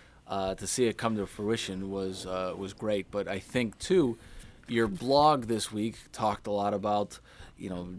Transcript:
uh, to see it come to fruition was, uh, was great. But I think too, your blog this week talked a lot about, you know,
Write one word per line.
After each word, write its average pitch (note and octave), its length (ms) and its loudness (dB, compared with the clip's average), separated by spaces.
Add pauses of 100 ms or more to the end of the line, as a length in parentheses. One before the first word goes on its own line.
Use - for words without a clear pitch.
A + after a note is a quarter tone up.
(280)
uh, F#2+ 280 -2
to G2 120 -8
see B2 180 4
it G#2+ 120 2
come A2+ 200 0
to G2+ 80 0
fruition G2+ 640 -4
was, F#2+ 360 -4
uh, F#2 300 -4
was F#2+ 180 -8
great. G#2 380 -2
But G2+ 160 -2
I G2 120 -4
think A#2 400 -2
too, D3 380 4 (500)
your A2+ 200 2
blog C3+ 580 4
this A2 260 0
week G#2+ 260 -2 (140)
talked G#2+ 360 -2
a G#2+ 40 -2
lot G2+ 220 2
about, G#2 460 0 (380)
you F#2+ 120 -8
know, F2+ 280 -6